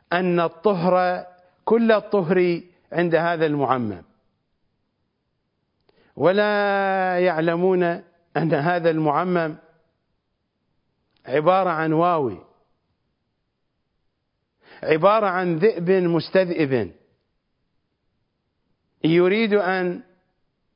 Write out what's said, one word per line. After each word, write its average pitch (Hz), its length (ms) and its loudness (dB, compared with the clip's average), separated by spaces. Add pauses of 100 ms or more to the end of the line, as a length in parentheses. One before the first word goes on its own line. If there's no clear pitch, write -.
(120)
أن 175 280 0
الطهر، 180 880 0 (380)
كل 226 280 2
الطهر 185 680 0 (320)
عند 170 220 0
هذا 165 320 0
المعمم، 127 560 -2 (2250)
ولا 196 1000 0
يعلمون 175 640 0 (540)
أن 160 180 0
هذا 165 360 0
المعمم 160 680 -2 (1700)
عبارة 175 440 0
عن 160 220 -2
واوي، 156 460 0 (2500)
عبارة 196 440 2
عن 180 300 -2
ذئب 180 340 0
مستذئب 170 1000 0 (2000)
يريد 185 500 2
أن 185 480 -2 (720)